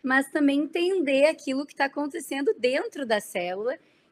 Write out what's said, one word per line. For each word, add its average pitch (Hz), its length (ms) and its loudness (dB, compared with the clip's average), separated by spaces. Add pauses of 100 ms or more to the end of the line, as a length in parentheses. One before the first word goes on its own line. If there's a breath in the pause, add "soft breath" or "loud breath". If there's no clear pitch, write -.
mas 269 300 2
também 285 300 4
entender 311 640 2
aquilo 294 400 -2
que - 100 -20
tá 277 100 0
acontecendo 285 720 -4
dentro 277 480 -2
da 214 140 0
célula, 196 580 -6 (340 soft breath)